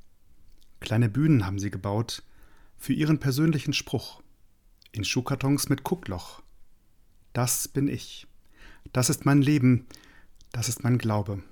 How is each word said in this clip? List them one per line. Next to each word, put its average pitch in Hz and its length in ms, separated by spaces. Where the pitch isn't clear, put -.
Kleine 113 300
Bühnen 135 360
haben 98 140
sie 101 100
gebaut 104 540
für - 160
ihren 151 260
persönlichen 143 540
Spruch. - 480
In 104 120
Schuhkartons 135 640
mit 139 140
Guckloch. - 580
„Das 123 340
bin 139 200
ich. - 400
Das 127 180
ist - 140
mein 139 180
Leben. 127 440
Das 117 160
ist - 160
mein 120 140
Glaube.“ 104 540